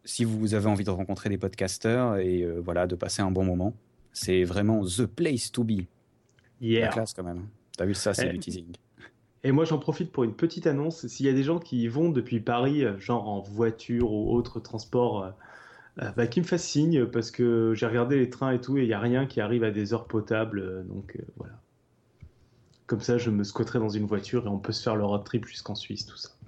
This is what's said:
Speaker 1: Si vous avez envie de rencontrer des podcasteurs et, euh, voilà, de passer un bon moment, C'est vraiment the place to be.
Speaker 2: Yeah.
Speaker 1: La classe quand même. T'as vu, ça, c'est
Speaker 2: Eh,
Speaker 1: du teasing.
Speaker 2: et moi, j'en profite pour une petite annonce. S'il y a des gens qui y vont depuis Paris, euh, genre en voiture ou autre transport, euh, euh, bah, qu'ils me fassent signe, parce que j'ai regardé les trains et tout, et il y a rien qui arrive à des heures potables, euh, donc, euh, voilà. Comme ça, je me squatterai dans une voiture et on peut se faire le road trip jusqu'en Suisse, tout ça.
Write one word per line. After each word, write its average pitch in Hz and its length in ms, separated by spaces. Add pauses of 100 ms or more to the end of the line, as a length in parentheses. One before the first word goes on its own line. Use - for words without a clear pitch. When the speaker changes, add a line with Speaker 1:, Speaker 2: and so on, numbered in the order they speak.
Speaker 1:
Si - 180
vous 110 300
avez 104 140
envie 104 160
de 98 80
rencontrer 95 380
des 98 100
podcasteurs 110 800
et, 92 260
euh, 85 200
voilà, 87 220
de 90 80
passer 92 300
un 95 80
bon 92 120
moment, 90 300 (400)
C'est 92 300
vraiment 104 400
the 92 220
place 156 460
to 120 120
be. 104 240 (720)
Speaker 2:
Yeah. 113 220
Speaker 1:
La 113 80
classe 113 240
quand 92 100
même. 87 240 (300)
T'as 90 80
vu, 101 80
ça, 98 200
c'est 127 140
Speaker 2:
Eh, - 40
Speaker 1:
du 92 80
teasing. 87 360 (680)
Speaker 2:
et 135 80
moi, 151 140
j'en 156 140
profite 160 320
pour 131 120
une 113 120
petite 165 320
annonce. 151 400
S'il 135 180
y 139 40
a 135 40
des 135 100
gens 165 160
qui 127 220
y 117 60
vont 147 220
depuis 123 300
Paris, 127 440
euh, 101 160
genre 110 280
en 101 140
voiture 113 720
ou 107 240
autre 120 240
transport, 107 640
euh, 92 80 (680)
euh, 101 100
bah, 117 160
qu'ils 175 160
me 170 40
fassent 170 200
signe, 147 380
parce 113 260
que 117 420
j'ai 110 120
regardé 120 340
les 127 100
trains 131 220
et 123 100
tout, 135 160
et 135 60
il 120 40
y 113 60
a 101 60
rien 120 260
qui 127 160
arrive 113 220
à 107 80
des 104 220
heures 113 120
potables, 110 540
euh, 92 240
donc, 98 320
euh, - 80 (140)
voilà. - 160 (1300)
Comme 107 160
ça, 120 160
je 113 120
me 104 140
squatterai 113 360
dans 110 100
une 107 160
voiture 104 400
et 104 40
on 101 100
peut 107 140
se - 100
faire 113 140
le 104 80
road 101 180
trip 107 220
jusqu'en - 300
Suisse, - 300
tout - 120
ça. - 120 (180)